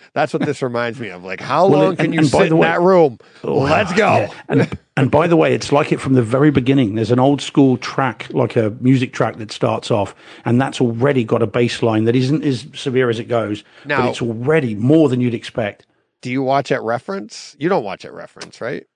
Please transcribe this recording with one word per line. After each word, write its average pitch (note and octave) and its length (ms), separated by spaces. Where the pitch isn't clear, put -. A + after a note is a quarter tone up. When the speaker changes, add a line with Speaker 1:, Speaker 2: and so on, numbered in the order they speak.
Speaker 1:
that's D3 180
what D3+ 100
this C#3+ 200
reminds A#2+ 380
me A2+ 100
of. F2+ 140
Like, F#2 160
how D#3 260
Speaker 2:
Well, - 140
Speaker 1:
long - 100
Speaker 2:
and, F3+ 80
Speaker 1:
can D3+ 80
Speaker 2:
and, - 80
Speaker 1:
you D#3+ 60
Speaker 2:
and D3 100
by D3 120
Speaker 1:
sit F3 80
Speaker 2:
the D#3+ 40
Speaker 1:
in D#3+ 60
Speaker 2:
way, E3 80
Speaker 1:
that E3+ 120
room? F3 380
Speaker 2:
Oh, - 180
Speaker 1:
Let's E3 340
go. G3+ 120
Speaker 2:
yeah. G#2 120
And, - 300
and C3 140
by D3+ 160
the E3+ 100
way, D3 180
it's A#2+ 180
like C#3+ 200
it - 80
from C3+ 140
the B2+ 80
very C3 280
beginning. C3 440
There's A2+ 160
an B2 100
old C#3 200
school C3+ 360
track, - 560
like B2 240
a G#2+ 240
music B2+ 320
track A2+ 240
that G#2+ 160
starts - 380
off, G#2 240
and A#2+ 160
that's C#3 200
already B2 440
got A2+ 180
a A2+ 40
bass A#2+ 360
line A2 220
that A#2 120
isn't C3 260
as C3 320
severe B2+ 360
as A2 100
it A2+ 40
goes, G#2+ 380
Speaker 1:
Now C#3 180
Speaker 2:
but B2 80
it's B2 120
already A#2+ 520
more C#3 340
than B2 120
you'd B2 140
expect. - 520
Speaker 1:
Do B2+ 80
you C3 120
watch C3+ 300
at B2 100
Reference? G3 760
You D3 100
don't F3 160
watch F#2 200
at - 80
Reference, - 480
right? A#2+ 240